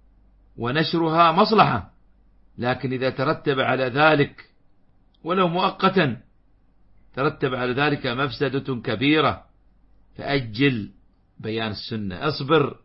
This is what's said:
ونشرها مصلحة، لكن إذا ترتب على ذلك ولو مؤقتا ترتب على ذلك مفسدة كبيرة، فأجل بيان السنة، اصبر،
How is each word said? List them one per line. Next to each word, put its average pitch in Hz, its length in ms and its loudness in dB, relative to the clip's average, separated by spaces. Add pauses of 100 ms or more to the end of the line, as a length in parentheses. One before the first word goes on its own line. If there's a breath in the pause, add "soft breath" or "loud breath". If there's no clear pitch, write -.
(560)
ونشرها 160 760 2
مصلحة، 170 580 2 (680)
لكن 123 340 -4
إذا 131 180 0
ترتب 139 500 -2
على 131 240 0
ذلك 143 640 2 (760)
ولو 180 240 2
مؤقتا 185 720 0 (920)
ترتب 139 400 -2
على 123 180 -2
ذلك 143 340 -2
مفسدة 135 680 -4
كبيرة، 123 720 0 (720)
فأجل 123 720 -2 (500)
بيان 110 300 -4
السنة، 104 580 -6
اصبر، 143 560 0